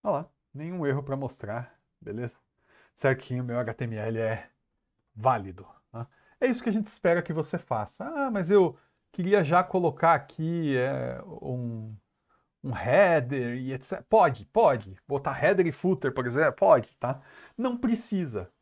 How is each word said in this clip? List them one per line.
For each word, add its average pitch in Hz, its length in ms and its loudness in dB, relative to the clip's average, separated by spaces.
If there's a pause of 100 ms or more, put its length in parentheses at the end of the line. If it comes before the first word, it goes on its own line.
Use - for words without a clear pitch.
Olha 208 100 0 (100)
lá, - 60 -16 (240)
nenhum 165 320 -8
erro 139 180 0
pra 135 120 -6
mostrar, 123 640 -10 (200)
beleza? 113 360 -10 (600)
Certinho, 127 480 -2
meu 120 160 -4
H 117 140 -4
T - 120 -8
M 113 100 -6
L 110 240 -4
é 110 300 -4 (640)
válido, 101 520 -2 (260)
né? 117 140 -10 (320)
É 254 80 2
isso 247 160 0
que 233 60 -2
a 202 40 0
gente 214 140 -2
espera 175 340 2
que 170 120 -8
você 151 260 -4
faça. - 440 -6
"Ah, 277 280 -4
mas 185 180 -2
eu 190 280 6 (340)
queria 190 320 2
já 175 200 4
colocar 165 520 2
aqui, 156 600 -2
é, 127 480 -2
um, 117 720 -8 (680)
um 131 120 -4
header 131 840 2
e 131 160 -6
et 131 100 -10
cetera." - 260 -10
Pode, 156 380 4
pode. 123 500 2 (100)
Botar 139 360 -4
header 180 240 4
e 156 40 0
footer, 180 420 0
por 127 120 -4
exemplo, 135 280 2
pode, 151 440 4
tá? 131 240 -4 (360)
Não 240 200 -2
precisa. 185 720 -2 (100)